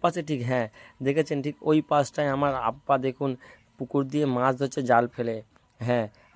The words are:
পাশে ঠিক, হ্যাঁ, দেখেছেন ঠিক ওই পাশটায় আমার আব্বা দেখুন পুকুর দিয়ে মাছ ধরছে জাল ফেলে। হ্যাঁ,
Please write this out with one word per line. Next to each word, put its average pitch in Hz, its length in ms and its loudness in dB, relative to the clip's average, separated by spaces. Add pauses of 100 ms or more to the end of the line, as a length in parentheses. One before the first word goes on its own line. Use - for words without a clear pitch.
পাশে 175 260 0
ঠিক, 143 120 -2 (100)
হ্যাঁ, 123 160 0 (400)
দেখেছেন 147 380 0
ঠিক 147 120 -8 (140)
ওই 156 80 6 (120)
পাশটায় 147 460 0
আমার 143 160 0 (160)
আব্বা 127 260 -2 (120)
দেখুন 135 240 -4 (460)
পুকুর 139 260 -2 (100)
দিয়ে 147 140 0 (100)
মাছ 127 240 4
ধরছে 139 200 -4 (100)
জাল 120 240 6
ফেলে। 117 220 -4 (500)
হ্যাঁ, 120 200 0 (300)